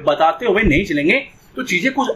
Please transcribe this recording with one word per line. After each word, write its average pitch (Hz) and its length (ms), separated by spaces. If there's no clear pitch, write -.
बताते 160 420
हुए 214 180
नहीं 160 220
चलेंगे 175 380
तो 262 60
चीजें 180 300
कुछ 254 220